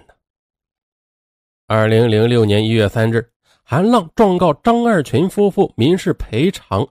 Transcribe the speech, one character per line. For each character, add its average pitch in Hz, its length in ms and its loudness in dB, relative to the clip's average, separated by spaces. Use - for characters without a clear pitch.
呢？ - 60 -20
二 110 220 0
零 110 240 2
零 110 180 2
六 120 140 2
年 104 200 0
一 110 60 -2
月 110 200 0
三 113 200 -2
日， 113 160 -4
韩 180 260 -2
浪 220 260 0
状 190 220 2
告 175 180 2
张 233 300 0
二 214 160 0
群 139 260 -2
夫 202 220 0
妇 190 280 -2
民 156 200 2
事 175 160 -4
赔 147 380 -4
偿 - 400 -6